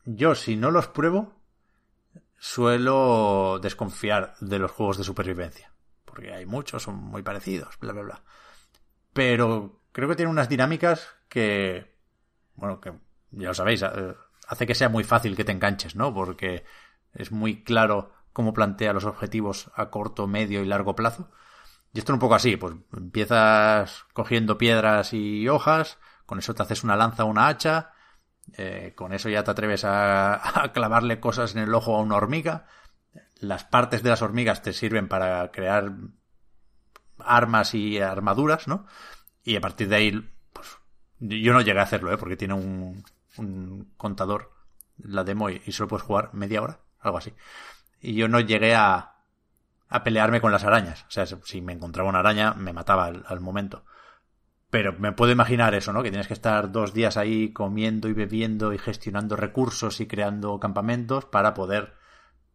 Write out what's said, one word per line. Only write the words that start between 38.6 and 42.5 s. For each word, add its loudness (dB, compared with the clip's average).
¿no? -4
Y 0
a 0
partir -4
de 4
ahí, 2
pues, -18
yo 2
no 8
llegué 4
a 6
hacerlo, -2
¿eh? -2
Porque -6
tiene -4